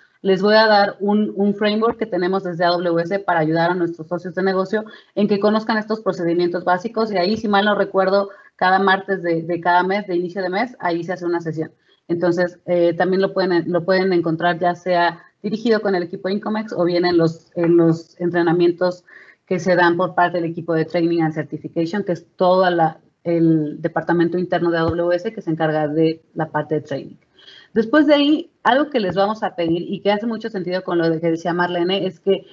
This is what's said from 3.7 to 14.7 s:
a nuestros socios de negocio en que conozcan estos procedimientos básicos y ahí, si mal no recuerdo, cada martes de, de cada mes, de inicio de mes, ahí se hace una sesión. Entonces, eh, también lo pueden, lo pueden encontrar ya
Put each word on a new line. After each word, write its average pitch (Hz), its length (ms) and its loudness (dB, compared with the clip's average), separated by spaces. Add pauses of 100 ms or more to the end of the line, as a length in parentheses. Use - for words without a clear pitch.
a 185 60 0
nuestros 170 320 -4
socios 175 260 -8
de 185 80 -2
negocio 190 420 -2 (300)
en 208 140 2
que 202 100 2
conozcan 214 400 0
estos 220 220 -4
procedimientos 175 640 -2
básicos 220 480 -2
y 190 40 -2
ahí, 190 200 0
si 220 100 -8
mal 202 200 2
no 208 100 2
recuerdo, 196 540 0 (260)
cada 185 240 2
martes 196 420 0
de, 165 220 -2
de 170 160 -4
cada 175 240 2
mes, 202 240 -2
de 175 80 -2
inicio 180 260 -4
de 180 80 -4
mes, 226 300 -4
ahí 170 240 -2
se 180 80 -6
hace 175 140 -6
una 170 140 -2
sesión. 156 300 -6 (380)
Entonces, 175 580 0
eh, 175 280 2
también 185 280 0
lo 196 100 0
pueden, 175 380 0
lo 170 140 0
pueden 190 280 2
encontrar 170 460 0
ya 175 160 0